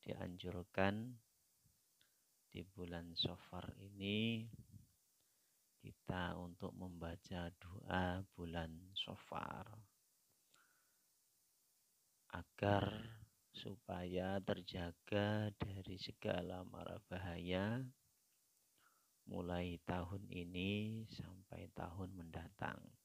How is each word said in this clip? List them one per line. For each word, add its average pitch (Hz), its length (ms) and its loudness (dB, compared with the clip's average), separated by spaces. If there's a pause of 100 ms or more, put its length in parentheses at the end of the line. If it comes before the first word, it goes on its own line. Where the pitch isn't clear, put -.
dianjurkan 92 1120 2 (1400)
di 90 160 -8
bulan 87 480 -6
Safar 90 640 -2
ini 107 720 2 (1300)
kita 90 560 -2
untuk 90 380 -6
membaca 87 880 -4
doa 92 720 2
bulan 82 400 -2 (240)
Safar - 720 -4 (2750)
agar 98 500 6 (720)
supaya 92 880 0
terjaga 101 1120 2
dari 98 400 -4
segala 92 720 -2
mara 87 400 -8
bahaya 92 720 2 (1500)
mulai 87 580 0
tahun 90 400 -2
ini 98 800 0
sampai 90 640 -10
tahun 90 460 -4
mendatang. 82 680 -6 (220)